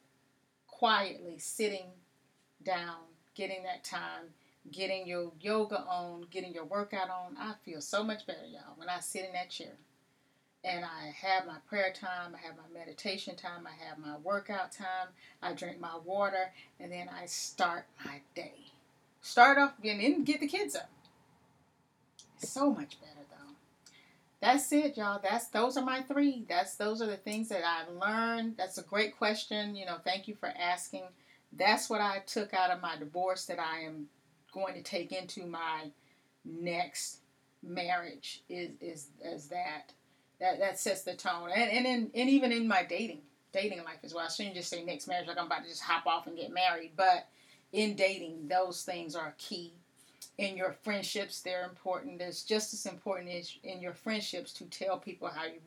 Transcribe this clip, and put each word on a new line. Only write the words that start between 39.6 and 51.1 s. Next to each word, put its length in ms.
That, 180
that 200
sets 240
the 100
tone. 420
And, 160
and 160
in, 280
and 160
even 200
in 160
my 160
dating, 380
dating 320
life 180
as 120
well. 100
I 60
shouldn't 240
just 160
say 120
next 240
marriage, 220
like 80
I'm 80
about 200
to 40
just 140
hop 240
off 200
and 80
get 160
married. 460
But 320
in 200
dating, 540
those 360
things 300
are 220
key. 380
In 180
your 160
friendships, 580